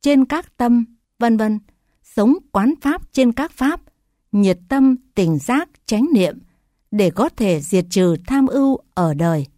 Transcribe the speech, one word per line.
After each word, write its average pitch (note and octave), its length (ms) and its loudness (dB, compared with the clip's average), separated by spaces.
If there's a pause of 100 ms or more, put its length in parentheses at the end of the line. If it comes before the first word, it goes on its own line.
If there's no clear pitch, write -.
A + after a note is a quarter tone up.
Trên C#4 240 2
các D#4 320 -8
tâm, A#3+ 280 0 (340)
vân A#3 180 0
vân. G#3+ 220 -2 (440)
Sống A3+ 300 0 (180)
quán A3 300 0
pháp D#4+ 320 -4
trên B3+ 180 2
các C#4 200 -6
pháp, D4+ 300 -4 (500)
nhiệt F#3+ 280 0 (100)
tâm, C4+ 260 2 (200)
tỉnh E3 240 0
giác, C#4 300 -4 (160)
chánh A3+ 280 0
niệm F#3 260 0 (520)
để G3+ 180 2
có G3 200 -2
thể F3+ 320 -2
diệt F3+ 280 -2
trừ F3+ 260 2 (120)
tham C4+ 200 0
ưu C4+ 300 0 (160)
ở E3+ 200 -2
đời. D#3 320 -2 (120)